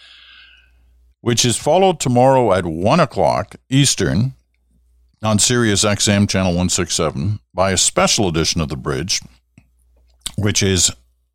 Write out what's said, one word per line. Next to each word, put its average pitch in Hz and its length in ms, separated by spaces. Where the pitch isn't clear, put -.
which 117 240
is 120 120
followed 180 420
tomorrow 127 520
at 92 140
one 90 340
o'clock 85 580
Eastern 123 640
on 107 160
Sirius 113 460
X 104 240
M 101 180
Channel 95 300
one 90 140
six - 260
seven 80 440
by 95 160
a 92 80
special - 500
edition 82 340
of 71 80
The 71 60
Bridge, 69 460
which 101 280
is 95 260